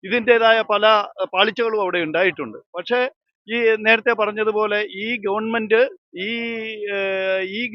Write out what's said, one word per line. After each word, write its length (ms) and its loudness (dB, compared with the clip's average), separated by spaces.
ഇതിൻ്റെതായ 580 4
പല, 240 0
ഏഹ്, 120 -4
പാളിച്ചകളും 480 2
അവിടെ 160 0
ഉണ്ടായിട്ടുണ്ട്. 600 -2
പക്ഷേ 320 -2
ഈ 320 0
നേരത്തെ 340 2
പറഞ്ഞതുപോലെ 680 -2
ഈ 260 -6
ഗവൺമെന്റ്, 720 0
ഈ, 140 -6
ഏഹ്, 500 -2
ഈ 320 -6